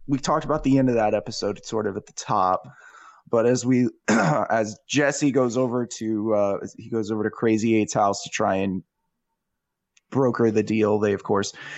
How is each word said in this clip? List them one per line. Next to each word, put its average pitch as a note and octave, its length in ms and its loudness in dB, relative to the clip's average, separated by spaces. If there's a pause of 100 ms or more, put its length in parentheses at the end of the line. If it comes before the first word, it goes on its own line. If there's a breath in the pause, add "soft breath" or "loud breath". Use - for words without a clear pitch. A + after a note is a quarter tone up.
we C3+ 100 0
talked D3+ 280 -2
about D3+ 180 -2
the C3+ 140 4
end C3 120 4
of B2 60 2
that G#2+ 180 2
episode G#2 520 -4
sort A2 220 -4
of G2 100 -6
at G#2 80 -8
the - 80 -20
top, F#2 500 -2 (640 loud breath)
but A2+ 160 2
as A#2+ 200 2
we, B2 320 2
<clears throat> - 100 -20
as D3 800 0
Jesse C#3+ 440 0
goes B2 260 0
over B2 280 0
to, A2 480 -4
uh, G2+ 240 2 (200)
he A2+ 120 -16
goes A2 220 -4
over G#2+ 120 -2
to A2 60 -2
Crazy A2 460 2
Eight's G#2+ 180 0
house G2+ 300 0
to - 60 -14
try G2+ 260 0
and F#2+ 280 -2 (1300)
broker A#2+ 420 2
the G#2+ 120 2
deal, G#2+ 360 2
they, G#2 140 2
of F#2+ 100 -4
course, G2+ 300 -2 (240 loud breath)